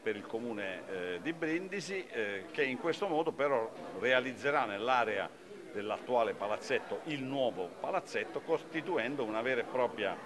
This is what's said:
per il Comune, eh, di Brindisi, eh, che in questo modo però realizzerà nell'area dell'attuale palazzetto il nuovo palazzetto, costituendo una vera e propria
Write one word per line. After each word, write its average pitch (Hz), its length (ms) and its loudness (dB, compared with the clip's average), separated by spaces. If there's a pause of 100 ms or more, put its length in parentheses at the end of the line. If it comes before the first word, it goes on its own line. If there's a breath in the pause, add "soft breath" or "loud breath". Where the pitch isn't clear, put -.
per 107 120 2
il 101 120 -8
Comune, 101 600 -4
eh, 90 360 -4
di 160 100 -2
Brindisi, 180 720 -2
eh, 101 460 -2
che 151 120 4
in 131 140 2
questo 165 300 2
modo 160 240 4
però 131 400 2 (280)
realizzerà 127 680 4
nell'area 107 640 2 (440)
dell'attuale 104 640 2
palazzetto 104 720 -2
il 147 160 -4
nuovo 127 480 0 (100)
palazzetto, 147 600 -2
costituendo 147 840 0
una 110 200 -2
vera 123 180 2
e - 40 0
propria 113 600 0